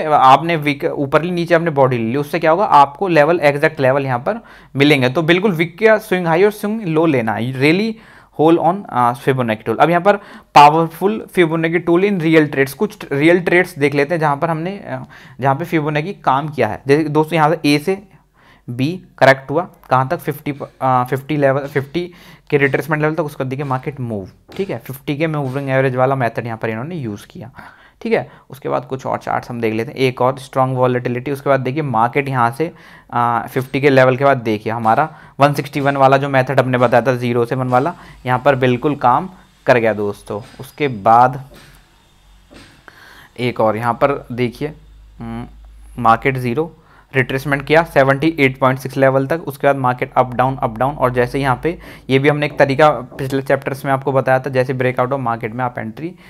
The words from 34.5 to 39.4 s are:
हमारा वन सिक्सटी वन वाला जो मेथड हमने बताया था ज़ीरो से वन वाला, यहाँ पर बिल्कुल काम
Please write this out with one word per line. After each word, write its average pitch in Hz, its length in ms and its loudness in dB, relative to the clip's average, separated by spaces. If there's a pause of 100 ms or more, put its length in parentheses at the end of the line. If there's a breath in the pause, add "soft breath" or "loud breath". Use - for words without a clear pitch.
हमारा 120 420 0 (260 loud breath)
वन 143 120 4
सिक्सटी 143 280 -6
वन 139 160 0
वाला 135 200 4
जो 139 120 0
मेथड 135 320 0
हमने 127 180 0
बताया 120 280 4
था 131 100 0
ज़ीरो 120 280 0
से 123 100 -4
वन 127 140 -4
वाला, 135 260 0 (320 loud breath)
यहाँ 127 180 0
पर 143 100 4
बिल्कुल 127 400 0
काम 139 360 0 (360 loud breath)